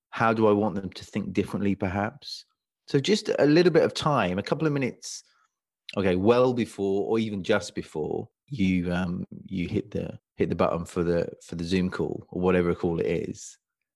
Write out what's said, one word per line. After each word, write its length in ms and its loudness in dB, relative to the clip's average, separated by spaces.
How 240 2
do 140 4
I 40 6
want 240 2
them 140 -6
to 160 -16
think 260 -6
differently, 420 0
perhaps? 720 -4
So 120 2
just 300 0
a 60 6
little 260 6
bit 120 6
of 100 2
time, 440 0
a 60 -2
couple 240 0
of 60 0
minutes, 500 -6
okay, 220 2
well 360 4
before 540 -2
or 100 0
even 260 -4
just 320 0
before 520 -6
you, 440 0
um, 340 -4
you 240 -6
hit 200 -4
the, 300 -8
hit 140 0
the 60 -2
button 280 0
for 180 -4
the, 280 0
for 100 -12
the 80 -6
Zoom 260 0
call 380 -6
or 140 -6
whatever 340 4
call 240 -2
it 60 0
is, 520 -6